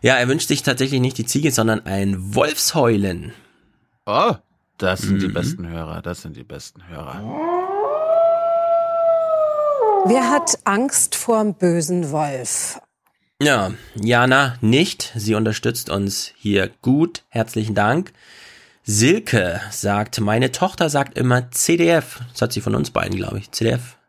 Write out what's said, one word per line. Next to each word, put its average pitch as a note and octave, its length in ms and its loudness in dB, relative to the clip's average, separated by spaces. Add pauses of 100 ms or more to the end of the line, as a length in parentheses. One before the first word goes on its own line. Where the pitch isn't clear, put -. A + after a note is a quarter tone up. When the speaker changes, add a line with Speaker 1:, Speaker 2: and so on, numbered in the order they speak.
Speaker 1:
Ja, B2+ 140 4
er B2 120 2
wünscht C#3+ 200 0
sich D3 160 0
tatsächlich C3 380 0
nicht B2 160 -2
die A2 80 -4
Ziege, D3 260 0
sondern A2 340 0
ein G2 500 -2
Wolfsheulen. A#2 960 0 (720)
Speaker 2:
Oh, D3+ 280 2 (440)
das F#2+ 240 0
sind G2 200 0
die F#2+ 60 -2
Speaker 1:
Mhm. G2 60 -4
Speaker 2:
besten F2+ 360 -4
Hörer, E2 320 -8
das F2 220 -10
sind D2+ 120 -14
die B1+ 80 -18
besten - 440 -20
Hörer. D3+ 340 -14 (2750)
Speaker 3:
Wer D4+ 220 4
hat - 360 0
Angst A#3 500 0
vorm G#3+ 400 0
bösen E3+ 560 0
Wolf? C#3+ 680 -4 (600)
Speaker 1:
Ja, A#2 300 2 (240)
Jana A#2+ 680 4
nicht. C3 540 2
Sie G#2+ 200 -2
unterstützt A2 540 -2
uns G2 480 -4
hier G2 320 0 (120)
gut. D3+ 480 2
Herzlichen A2 460 -4
Dank. A#2 380 0 (680)
Silke G#2+ 760 2 (120)
sagt, G#2 500 -2
meine A#2 300 2
Tochter F3+ 380 -2
sagt C#3+ 280 -2
immer B2 340 2
C - 260 2
D E3+ 120 4
F. E3 300 0 (120)
Das - 120 -2
hat A#2 100 -2
sie G#2 80 -4
von G#2+ 140 -2
uns C3+ 160 -2
beiden, F#2+ 260 -2
glaub G2 160 -6
ich. G2+ 180 -10
C - 140 -2
D A2+ 60 2
F. B2 260 -6 (120)